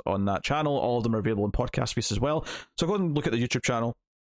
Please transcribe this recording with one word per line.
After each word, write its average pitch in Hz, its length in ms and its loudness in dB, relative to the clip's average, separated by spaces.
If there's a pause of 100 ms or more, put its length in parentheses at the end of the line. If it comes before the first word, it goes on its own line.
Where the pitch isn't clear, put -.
on 98 200 0
that 98 180 0
channel. 147 340 0
All 120 200 2
of 117 40 0
them 113 140 2
are - 20 2
available 104 260 0
in 104 60 0
podcast - 440 0
feeds - 180 -2
as 101 80 0
well. 151 260 0 (320)
So 165 80 2
go 185 80 2
and 175 220 2
look 147 100 0
at 147 60 0
the 117 100 2
YouTube 123 220 -2
channel, 117 320 0 (280)